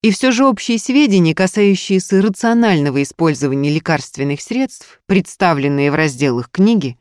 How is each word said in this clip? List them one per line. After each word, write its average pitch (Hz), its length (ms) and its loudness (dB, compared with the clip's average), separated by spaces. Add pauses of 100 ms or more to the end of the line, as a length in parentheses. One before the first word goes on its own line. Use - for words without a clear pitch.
И 214 80 4
все 254 200 0
же 254 140 2
общие 233 320 0
сведения, 202 560 2
касающиеся 190 880 0
рационального 196 800 0
использования 143 720 -2
лекарственных 143 680 -4
средств, - 680 -8
представленные 143 840 0
в 147 40 -2
разделах 131 560 -2
книги 185 500 0